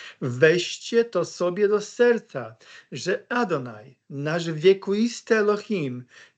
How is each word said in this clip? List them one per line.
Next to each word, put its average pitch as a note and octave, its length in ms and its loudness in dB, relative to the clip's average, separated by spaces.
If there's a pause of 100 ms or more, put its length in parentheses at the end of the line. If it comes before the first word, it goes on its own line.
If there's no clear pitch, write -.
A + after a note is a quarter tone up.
(220)
weźcie D#3+ 840 2
to F3+ 200 -2
sobie F3+ 420 -2
do G#3 140 2
serca, G#3 720 0 (360)
że D3 380 -6
Adonai, C3+ 680 -4 (120)
nasz D#3+ 420 -4
wiekuisty G3 840 2
Elohim, G3 680 -2 (320)